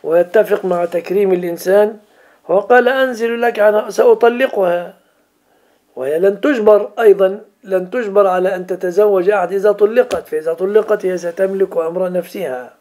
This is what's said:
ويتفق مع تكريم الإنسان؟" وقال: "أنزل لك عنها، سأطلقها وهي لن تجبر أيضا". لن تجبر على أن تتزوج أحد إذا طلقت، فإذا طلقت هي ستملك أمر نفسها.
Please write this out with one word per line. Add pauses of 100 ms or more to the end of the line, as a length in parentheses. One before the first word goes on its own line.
ويتفق
مع
تكريم
الإنسان؟" (500)
وقال:
"أنزل
لك
عنها،
سأطلقها (1000)
وهي
لن
تجبر (100)
أيضا". (240)
لن
تجبر
على
أن
تتزوج
أحد
إذا
طلقت،
فإذا
طلقت
هي
ستملك
أمر
نفسها.